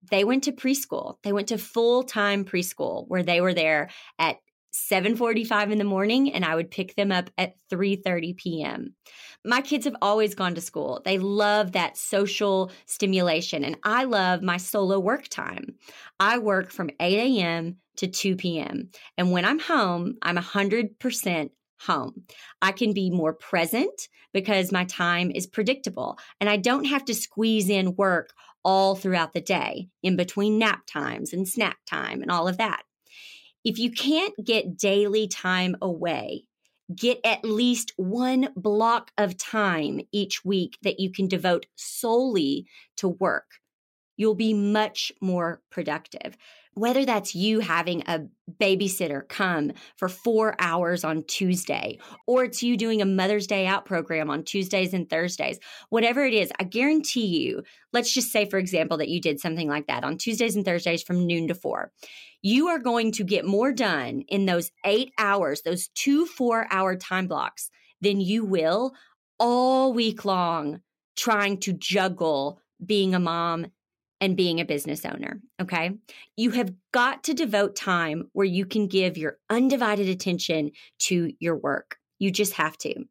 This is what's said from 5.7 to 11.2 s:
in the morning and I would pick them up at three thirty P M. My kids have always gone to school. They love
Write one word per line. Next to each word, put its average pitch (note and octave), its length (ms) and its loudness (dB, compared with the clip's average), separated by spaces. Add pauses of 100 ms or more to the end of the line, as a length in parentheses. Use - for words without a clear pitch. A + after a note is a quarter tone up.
in G#3+ 80 2
the G3+ 40 0
morning G#3 480 2
and F3+ 140 -2
I D#3+ 80 0
would E3+ 160 -2
pick F#3 240 -6
them G3+ 180 0
up F3+ 240 0
at F#3 200 -2 (120)
three G3 280 0
thirty F3+ 380 -4
P E3+ 280 -6
M. - 320 -8 (500)
My B3 180 0
kids C#4 240 -2
have B3+ 180 -2
always G#3 320 2
gone F3+ 180 -2
to E3+ 80 -8
school. D3 420 -6
They F#3+ 140 2
love G3+ 540 2